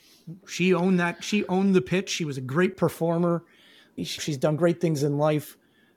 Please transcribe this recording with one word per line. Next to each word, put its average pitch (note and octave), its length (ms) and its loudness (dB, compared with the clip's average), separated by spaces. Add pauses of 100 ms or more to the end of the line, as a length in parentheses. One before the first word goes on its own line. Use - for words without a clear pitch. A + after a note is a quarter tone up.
(480)
she F3+ 260 2
owned F3+ 240 2
that. F3 240 -2
She - 240 0
owned F#3+ 300 2
the F3+ 60 4
pitch. F#3 280 -2
She - 140 -4
was C#3+ 120 -6
a C#3 40 -8
great D#3 360 0
performer. E3+ 680 0 (520)
She, - 80 -6
she's - 320 -6
done D#3 200 0
great F3 240 2
things D#3 240 0
in C#3+ 140 0
life. D3+ 380 0 (400)